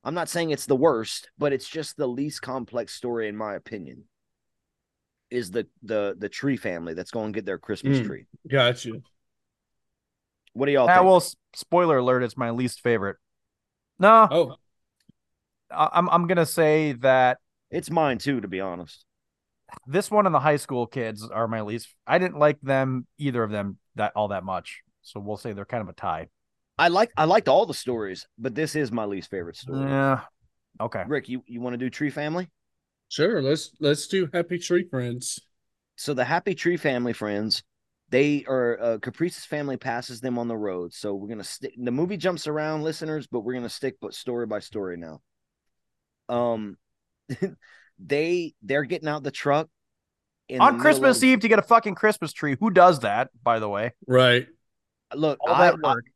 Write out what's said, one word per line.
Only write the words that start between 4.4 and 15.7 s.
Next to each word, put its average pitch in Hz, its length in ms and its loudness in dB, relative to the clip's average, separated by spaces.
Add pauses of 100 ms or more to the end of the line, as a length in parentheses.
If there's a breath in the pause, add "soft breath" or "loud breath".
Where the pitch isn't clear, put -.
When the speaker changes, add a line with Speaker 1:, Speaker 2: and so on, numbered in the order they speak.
Speaker 1:
is 117 220 -6
the, 110 160 -4 (160)
the, 101 340 -2
the 98 120 -8
Tree 139 280 -2
family 85 360 -6
that's 87 180 -10
gonna 107 200 -6
get 101 140 -6
their 92 120 -6
Christmas 131 420 -2
Speaker 2:
Mm, 113 60 -4
Speaker 1:
tree. - 200 -10 (240)
Speaker 2:
gotcha. 120 520 0 (1500)
Speaker 1:
What 131 140 0
do 143 40 2
y'all 139 180 6
Speaker 3:
Ah, 180 60 8
Speaker 1:
think? 185 100 8
Speaker 3:
well, 185 120 10
s-, - 180 0 (200)
spoiler 170 420 2
alert, 127 260 2
it's 117 140 -6
my 120 140 -4
least 120 300 -4
favorite. 101 360 0 (800)
No. 220 320 10
Speaker 2:
Oh. 143 240 2 (1160)